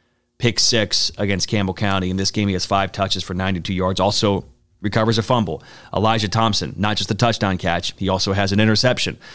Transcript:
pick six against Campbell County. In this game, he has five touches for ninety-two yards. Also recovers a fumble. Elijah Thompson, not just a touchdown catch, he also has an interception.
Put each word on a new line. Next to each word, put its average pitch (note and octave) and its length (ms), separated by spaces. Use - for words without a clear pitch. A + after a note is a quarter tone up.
pick A#2 220
six - 580
against G2 300
Campbell G2 280
County. G2 340
In F#2 80
this F#2+ 140
game, G#2 180
he F#2+ 60
has F2+ 100
five G2 260
touches F#2+ 320
for F2+ 100
ninety-two F#2 400
yards. F#2 280
Also G2+ 420
recovers G#2+ 360
a A2+ 60
fumble. F#2 400
Elijah G#2+ 320
Thompson, G#2+ 500
not G#2 180
just - 140
a A2 60
touchdown G#2 420
catch, F2 400
he F#2+ 100
also F#2+ 260
has G2 180
an G2+ 80
interception. A2 580